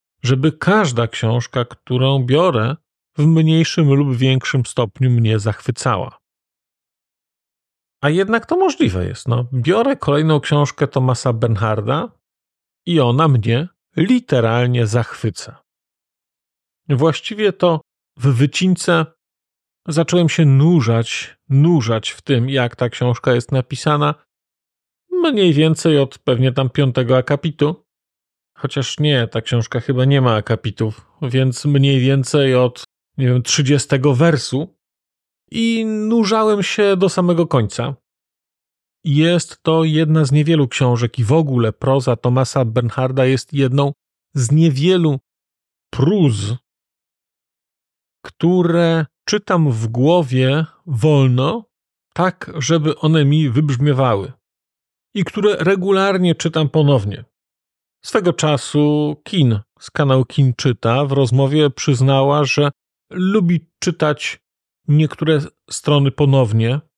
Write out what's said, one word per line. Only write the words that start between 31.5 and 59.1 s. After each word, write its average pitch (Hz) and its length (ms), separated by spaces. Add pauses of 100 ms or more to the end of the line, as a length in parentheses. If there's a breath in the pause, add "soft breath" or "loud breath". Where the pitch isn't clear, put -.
mniej 139 360
więcej 135 540
od, 123 300 (340)
nie 135 80
wiem, 123 160
trzydziestego 139 720
wersu. 147 640 (760)
I 226 340
nurzałem 214 800
się 202 340
do 185 120
samego 175 380
końca. 123 480 (1080)
Jest 160 580
to 160 220
jedna 156 400
z 131 80
niewielu 151 360
książek 123 500
i 120 60
w 104 80
ogóle 131 400
proza 131 440
Thomasa 127 480
Bernharda 127 600
jest 131 280
jedną 139 400 (420)
z 127 180
niewielu 156 640 (720)
próz, 123 640 (1700)
które 170 800 (180)
czytam 175 460
w 113 160
głowie 131 800 (200)
wolno, 139 800 (500)
tak - 420
żeby 151 420
one 156 260
mi 147 260
wybrzmiewały. 131 800 (800)
I 196 100
które 202 320
regularnie 185 800
czytam 156 340
ponownie. 131 560 (800)
Swego 175 280
czasu 147 920